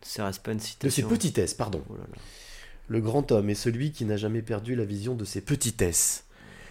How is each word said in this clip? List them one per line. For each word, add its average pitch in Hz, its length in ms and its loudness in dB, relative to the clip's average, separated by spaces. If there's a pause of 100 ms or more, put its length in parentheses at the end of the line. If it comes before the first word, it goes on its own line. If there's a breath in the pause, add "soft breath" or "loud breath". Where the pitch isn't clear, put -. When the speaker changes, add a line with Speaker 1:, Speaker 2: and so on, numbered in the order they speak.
Speaker 1:
Ça - 240 -4
reste 95 180 -4
pas 107 80 -4
une 110 60 0
Speaker 2:
De 104 60 -4
ses - 60 -6
Speaker 1:
citation. 131 400 2
Speaker 2:
petitesses, 143 440 2
pardon. 101 360 -2
Speaker 1:
Oh 107 40 -12
là - 180 -10
là. - 60 -14 (720 loud breath)
Speaker 2:
Le 113 140 2
grand 123 300 2
homme 104 180 6
est 104 60 4
celui 123 360 0
qui 127 140 -4
n'a 104 120 2
jamais 107 240 0
perdu 113 340 -2
la 117 100 2
vision 104 300 -2
de 107 100 -4
ses 98 160 -4
petitesses. - 840 2 (460 loud breath)